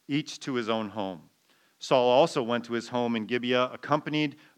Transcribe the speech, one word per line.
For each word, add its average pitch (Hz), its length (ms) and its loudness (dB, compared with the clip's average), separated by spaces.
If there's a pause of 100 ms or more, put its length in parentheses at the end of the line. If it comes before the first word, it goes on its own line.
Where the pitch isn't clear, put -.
each 151 320 -4
to 139 140 -6
his 113 160 -2
own 110 180 -2
home. 95 320 -6 (580)
Saul 123 300 4
also 139 340 4
went 117 220 -2
to 117 80 -8
his 117 160 -4
home 120 280 -2
in 107 100 -4
Gibeah, 123 460 0
accompanied 151 640 -2 (220)